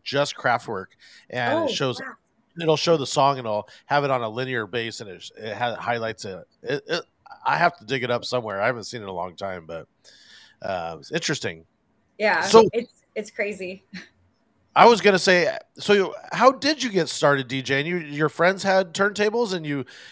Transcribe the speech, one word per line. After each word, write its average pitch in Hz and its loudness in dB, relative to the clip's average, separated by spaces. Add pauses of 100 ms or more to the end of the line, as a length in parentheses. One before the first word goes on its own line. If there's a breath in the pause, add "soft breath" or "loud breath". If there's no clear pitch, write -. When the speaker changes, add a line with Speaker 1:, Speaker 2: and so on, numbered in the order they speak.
Speaker 1:
just 143 -2
Kraftwerk, 117 -2 (420 soft breath)
and 123 -2
Speaker 2:
Oh, 330 -2
Speaker 1:
it 285 -2
shows, 147 -2
Speaker 2:
wow. 262 -14 (460)
Speaker 1:
it'll 160 4
show 165 4
the 135 -4
song 139 4
and 123 -8
it'll 104 -2 (160 soft breath)
have 143 2
it 139 0
on 127 2
a 113 -4
linear 120 -4
base, 113 -6
and 107 -14
it, 87 -16
it 107 -10
has, 113 -4
highlights 113 -6
it. 90 -12 (160)
It, 135 -4
it, 170 -2 (440)
I 135 0
have 165 2
to 107 -20
dig 120 -4
it 120 -2
up 123 -2
somewhere. 107 -4
I 104 2
haven't 120 -2
seen 120 -10
it 104 -10
in 98 -8
a 95 -8
long 87 -8
time, 92 -8
but, 82 -12 (760 soft breath)
uh, 85 -6
it's 73 -12
interesting. 110 -6 (540)
Speaker 2:
Yeah, 196 -2
Speaker 1:
So 214 8
Speaker 2:
it's, 233 -8 (100)
it's 214 -8
crazy. 190 -10
<laughs> - -20
Speaker 1:
I 170 8
was 233 8
gonna 190 6
say, 170 2 (200)
so 202 2
you, 196 4 (200)
how 226 6
did 269 -2
you 254 -4
get 180 0
started 139 2
D 131 -4
J? 135 0
And 147 -2
you, 180 -4
your 151 -2
friends 175 2
had 190 2
turntables, 208 0
and 165 -6
you, 143 -4 (260 loud breath)